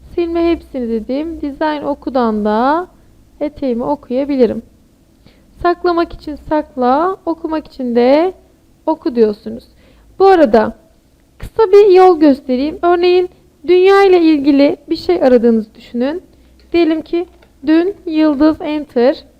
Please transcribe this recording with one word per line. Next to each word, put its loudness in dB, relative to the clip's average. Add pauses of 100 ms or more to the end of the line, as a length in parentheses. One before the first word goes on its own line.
(140)
Silme -4
hepsini -6
dedim. -6
Design -6
okudan -4
da -2 (540)
eteğimi -6
okuyabilirim. -4 (1000)
Saklamak -4
için -16
sakla, -4 (100)
okumak -8
için -10
de 2 (540)
oku -6
diyorsunuz. -4 (540)
Bu 4
arada 2 (600)
kısa -2
bir 6
yol 6
göstereyim. 0
Örneğin 2 (380)
dünya 4
ile 4
ilgili 2 (140)
bir -2
şey -2
aradığınızı 2
düşünün. -8 (500)
Diyelim 0
ki -6 (400)
dün 0 (120)
yıldız 0
enter. -4 (160)